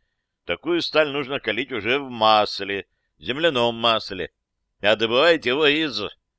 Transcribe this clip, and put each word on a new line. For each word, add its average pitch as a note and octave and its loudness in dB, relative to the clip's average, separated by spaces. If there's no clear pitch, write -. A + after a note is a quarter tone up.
Такую E3+ -4
сталь D3+ 0
нужно C#3 -6
калить A#2 -4
уже A#2 -2
в C3+ -8
масле, G#2+ 2
земляном B2 0
масле. A2 -2
А G#2 4
добывают A#2+ 2
его D3 0
из...» C#3+ 0